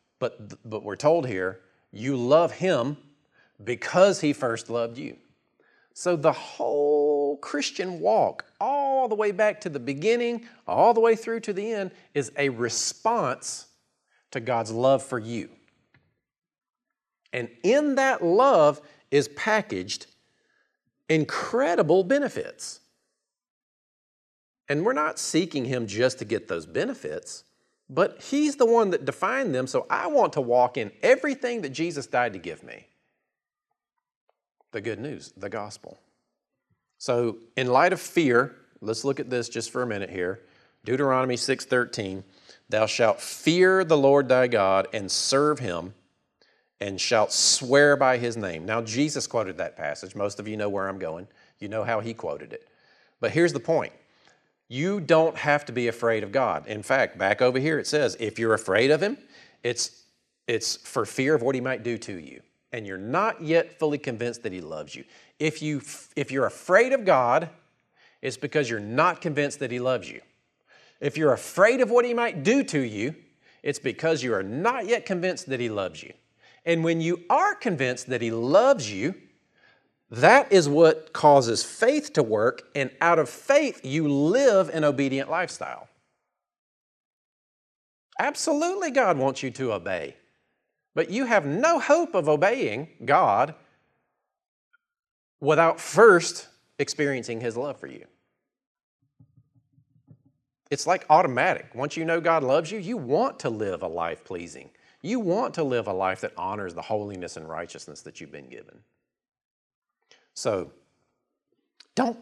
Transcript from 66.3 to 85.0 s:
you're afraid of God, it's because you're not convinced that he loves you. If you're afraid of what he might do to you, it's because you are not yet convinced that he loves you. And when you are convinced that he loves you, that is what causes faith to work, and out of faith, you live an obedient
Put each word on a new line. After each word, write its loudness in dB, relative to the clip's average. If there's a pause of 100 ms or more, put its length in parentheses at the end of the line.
you're 0
afraid 2
of 0
God, 4 (720)
it's -6
because -2
you're -4
not 0
convinced -4
that -6
he -6
loves -2
you. -16 (800)
If -4
you're 4
afraid 2
of 0
what 4
he -2
might -4
do 4
to -2
you, -4 (480)
it's -4
because -2
you -2
are 0
not -2
yet -2
convinced -4
that -4
he -2
loves -6
you. -20 (520)
And 0
when 0
you -2
are 2
convinced -4
that -2
he -2
loves 2
you, -4 (960)
that 6
is 6
what 4
causes 6
faith 0
to 2
work, 0 (120)
and -4 (100)
out 4
of 0
faith, 0
you -2
live 4
an -2
obedient 0